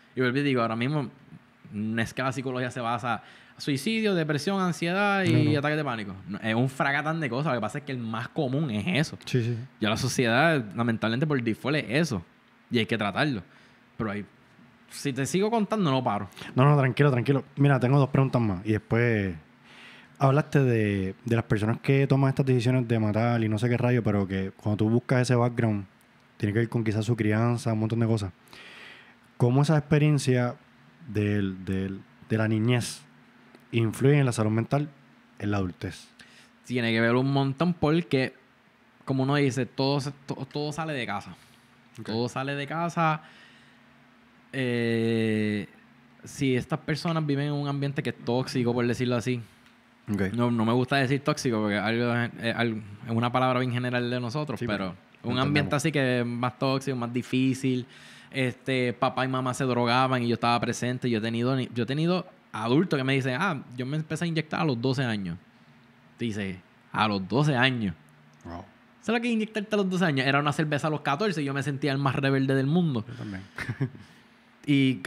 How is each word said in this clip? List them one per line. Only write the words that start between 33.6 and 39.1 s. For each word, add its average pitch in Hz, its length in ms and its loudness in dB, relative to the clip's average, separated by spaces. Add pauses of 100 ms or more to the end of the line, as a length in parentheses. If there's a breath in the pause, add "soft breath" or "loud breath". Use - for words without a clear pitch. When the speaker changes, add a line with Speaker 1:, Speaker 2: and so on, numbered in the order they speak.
Speaker 2:
influye 117 480 2
en 139 60 4
la 123 80 2
salud 107 180 0
mental 139 380 0 (500)
en 101 120 -4
la 104 60 0
adultez? 92 520 -8 (560 loud breath)
Speaker 1:
Tiene 120 260 -2
que 113 100 2
ver 117 140 4
un 135 160 2
montón 139 420 2
porque, 147 600 0 (720)
como 131 180 0